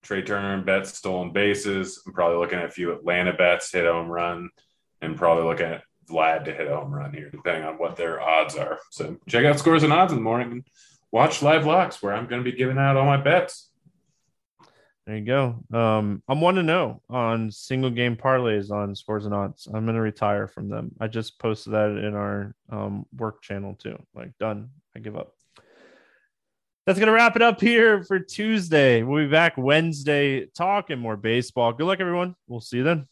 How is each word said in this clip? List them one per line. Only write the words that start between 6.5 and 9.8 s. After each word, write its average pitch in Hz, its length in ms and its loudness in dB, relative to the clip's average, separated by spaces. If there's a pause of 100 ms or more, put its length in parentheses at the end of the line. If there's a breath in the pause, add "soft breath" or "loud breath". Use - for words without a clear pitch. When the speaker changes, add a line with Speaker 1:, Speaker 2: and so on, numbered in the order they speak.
Speaker 1:
hit 76 120 -6
a 71 80 -4
home 71 180 -8
run 71 200 -10
here, 73 180 -14
depending 80 340 -6
on 80 120 -8
what 82 200 -6
their 82 240 -6
odds 78 360 2
are. 73 220 -6 (120)
So 76 280 -10 (100)
check 120 160 2
out 147 140 6
Scores 160 240 4